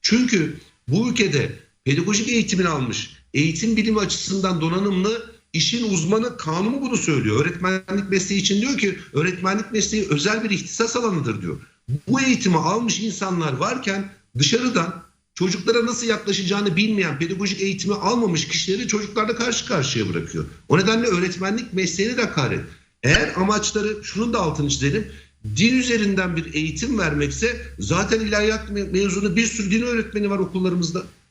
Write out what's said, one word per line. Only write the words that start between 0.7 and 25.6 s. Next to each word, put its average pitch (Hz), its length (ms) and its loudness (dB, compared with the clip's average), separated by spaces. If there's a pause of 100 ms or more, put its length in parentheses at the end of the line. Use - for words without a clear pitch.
bu 214 220 2
ülkede 165 420 0 (320)
pedagojik 202 460 0
eğitimini 196 380 2
almış, 127 500 -4 (160)
eğitim 165 440 2
bilimi 214 220 2
açısından 185 640 0
donanımlı, 196 680 0 (240)
işin 214 400 0
uzmanı 214 440 0
kanunu 202 440 -2
bunu 247 160 -2
söylüyor. 127 480 2
Öğretmenlik 185 640 -2
mesleği 190 320 2
için 202 200 2
diyor 254 160 0
ki, 196 220 0 (140)
öğretmenlik 185 580 0
mesleği 214 380 0
özel 202 340 2
bir 220 60 -2
ihtisas 226 460 -2
alanıdır 156 460 0
diyor. 82 160 -6 (500)
Bu 254 140 4
eğitimi 208 360 4
almış 196 420 0
insanlar 185 540 -2
varken 196 580 -2 (260)
dışarıdan 202 680 0 (300)
çocuklara 214 520 0
nasıl 233 220 -4
yaklaşacağını 202 680 0
bilmeyen, 190 440 0
pedagojik 190 420 -2
eğitimi 196 320 -2
almamış 202 540 0
kişileri 208 400 -2
çocuklarla 214 480 -2
karşı 233 300 -2
karşıya 127 440 0
bırakıyor. 82 360 -4 (220)
O 151 100 4
nedenle 220 300 2
öğretmenlik 185 680 -2
mesleğine 190 440 0
de 240 40 0
hakaret. 120 400 -2 (420)
Eğer 196 320 2
amaçları, 208 680 0
şunun 233 300 -2
da 233 60 2
altını 151 300 0
çizelim, 143 380 0 (480)
din 233 220 4